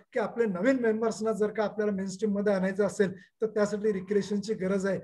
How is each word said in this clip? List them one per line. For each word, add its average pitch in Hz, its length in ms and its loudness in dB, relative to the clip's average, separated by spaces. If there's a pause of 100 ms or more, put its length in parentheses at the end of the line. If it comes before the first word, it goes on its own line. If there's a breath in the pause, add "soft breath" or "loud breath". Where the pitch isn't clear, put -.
(140)
की 240 60 0
आपले 233 260 0
नवीन 214 340 2
मेंबर्सना 220 520 0
जर 208 160 0
का 214 160 -2
आपल्याला 208 280 -2
मेनस्ट्रीम 196 420 -2
मध्ये 202 200 2
आणायचं 190 320 2
असेल, 190 320 0
तर - 280 -6
त्यासाठी 208 480 0
रिक्रिएशनची 196 600 0
गरज 185 320 0
आहे 185 180 0